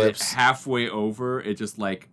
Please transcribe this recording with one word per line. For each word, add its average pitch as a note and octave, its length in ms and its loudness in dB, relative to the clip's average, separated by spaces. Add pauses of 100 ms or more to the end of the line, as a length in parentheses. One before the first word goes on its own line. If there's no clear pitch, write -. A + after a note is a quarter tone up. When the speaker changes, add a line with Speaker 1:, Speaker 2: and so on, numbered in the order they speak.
(160)
Speaker 1:
flips. - 160 -4
Speaker 2:
halfway B2 560 2
over, G#2+ 520 -2
it G#2 140 -2
just, G#2 240 -8
like, G2 340 -4